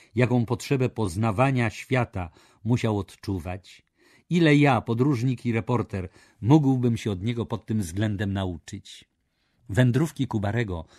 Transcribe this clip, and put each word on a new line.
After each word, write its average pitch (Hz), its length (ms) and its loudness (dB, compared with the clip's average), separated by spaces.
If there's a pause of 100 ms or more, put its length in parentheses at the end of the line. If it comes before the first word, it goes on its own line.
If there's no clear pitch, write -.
(140)
jaką 120 320 2
potrzebę 127 420 -2
poznawania 113 800 0
świata 101 600 -4 (340)
musiał 110 340 0
odczuwać, 92 840 -8 (480)
ile 160 260 4
ja, 143 240 4
podróżnik 120 640 0
i 120 60 0
reporter, 107 560 -4 (320)
mógłbym 131 560 4
się 107 140 -4
od 92 120 -6
niego 117 240 -4
pod - 200 -8
tym 110 140 -2
względem 98 520 -4
nauczyć. 95 720 -8 (640)
Wędrówki 127 580 2
Kubarego 101 600 -4 (120)